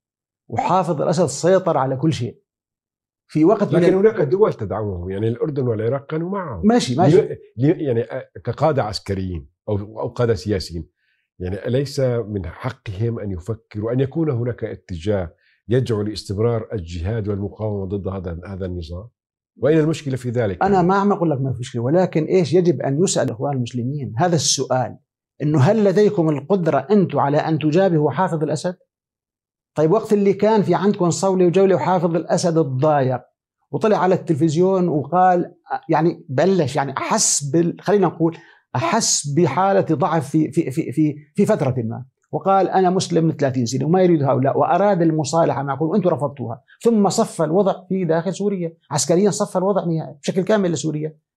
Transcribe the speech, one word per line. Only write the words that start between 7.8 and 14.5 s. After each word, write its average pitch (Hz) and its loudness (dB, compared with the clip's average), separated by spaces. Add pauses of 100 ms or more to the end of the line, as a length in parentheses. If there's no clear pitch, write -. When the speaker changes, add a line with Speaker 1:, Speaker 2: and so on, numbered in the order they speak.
Speaker 2:
يعني، 120 0
آه، 127 -10 (160)
كقادة 131 0
عسكريين 92 -6 (200)
أو، 107 0 (240)
أو 135 -6
قادة 117 0
سياسيين، 92 -4 (500)
يعني 92 -8
أليس 131 -4
من 113 -4
حقهم 113 -8
أن 98 -8
يفكروا 104 -8
أن 127 -2
يكون 151 -2
هناك 120 -4